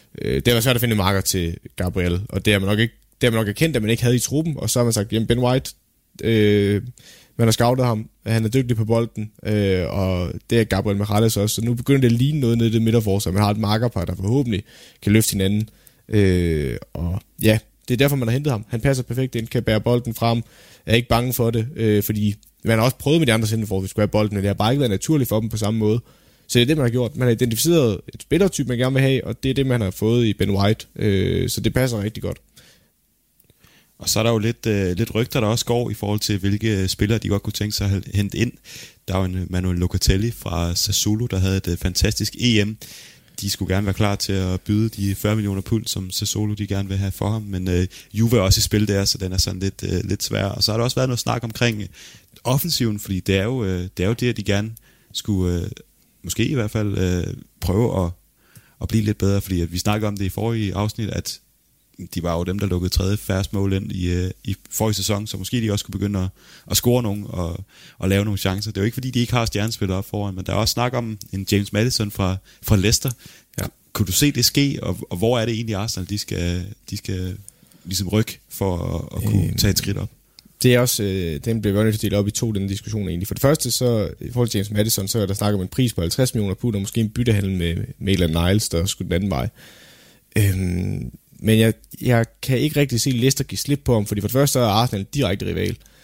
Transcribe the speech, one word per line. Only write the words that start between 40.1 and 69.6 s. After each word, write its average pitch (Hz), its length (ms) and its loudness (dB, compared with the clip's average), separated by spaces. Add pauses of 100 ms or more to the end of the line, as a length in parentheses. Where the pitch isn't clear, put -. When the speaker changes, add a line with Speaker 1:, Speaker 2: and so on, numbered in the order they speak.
Speaker 2:
fra 85 440 -2
Sassuolo, 107 520 0
der 95 100 -2
havde 95 200 2
et, 92 100 -4
øh, 85 100 0
fantastisk - 640 0
E 110 260 4
M. 107 120 -6 (640)
De 101 80 -4
skulle 92 260 -2
gerne 104 100 0
være 98 80 0
klar 101 220 0
til - 180 -4
at 92 280 0
byde 107 280 2
de 98 260 -2
fyrre 107 200 0
millioner 101 260 -2
pund, 110 240 -2
som 92 260 -6
Sassuolo, 104 420 -2
de 101 140 -6
gerne 98 220 -2
vil 98 80 -2
have 98 140 -2
for 101 180 -4
ham. 110 120 -2
Men, 92 260 -4
øh, 90 200 2 (260)
Juve 113 240 4
er 98 40 4
også 95 180 4
i - 20 0
spil 107 260 0
der, 98 180 0
så - 120 -2
den 92 160 -6
er 95 40 -4
sådan 95 220 -2
lidt, 95 240 -4
øh, 90 200 -2
lidt 98 200 -4
svær. 101 220 -2
Og 95 180 -2
så 107 80 2
har 107 60 -2
der 117 60 0
også 127 120 -2
været 131 140 0
noget 120 100 -2
snak 117 240 -4
omkring, 113 380 -2
øh, 95 60 -8 (560)
offensiven, 123 560 0
fordi 95 200 -4
det 98 180 2
er 95 60 2
jo, 123 200 -2
øh, 92 240 -2 (100)
det 87 60 0
er 92 40 2
jo 117 60 2
det, 123 160 -2
at 110 80 -4
de 104 60 -6
gerne 104 280 0 (420)
skulle, 90 480 -2
øh, 90 60 -6 (560)
måske - 220 -2
i 160 80 -2
hvert 110 180 -2
fald, 104 260 -2
øh, 90 360 0 (260)
prøve 95 460 0
at, 85 60 -4 (720)
at - 60 -6
blive 113 160 0
lidt 104 140 0
bedre. 98 240 2
Fordi 90 200 -2
at 82 120 -4
vi 92 40 -4
snakkede 107 300 0
om 104 100 -4
det 101 80 -4
i 92 40 0
forrige 107 460 -2
afsnit, 107 340 -4
at - 300 -6 (760)
de 85 80 -4
var 85 140 0
jo 87 60 -2
dem, 92 160 -4
der 104 80 0
lukkede 90 260 0
tredje 98 240 0
færrest 98 360 -4
mål 98 200 0
ind 101 180 -2
i, 90 180 -2
øh, 90 220 -2 (120)
i 98 120 -4 (140)
forrige 110 260 -2
sæson, 101 320 -4
så 107 100 -8
måske 113 240 -4
de 107 100 0
også 101 120 -2
skulle 98 160 -8
begynde 101 200 -2
at, 92 80 0 (440)
at 98 60 0
score 120 260 2
nogen 104 260 -4
og, 87 360 -6 (320)
og 95 120 -2
lave 98 160 2
nogle 104 120 -2
chancer. 101 340 -2
Det 104 60 -6
er 95 40 0
jo 101 40 2
ikke, 120 100 -2
fordi 131 160 -6
de 120 80 0
ikke 120 140 0
har 117 120 2
stjernespillere 101 520 -2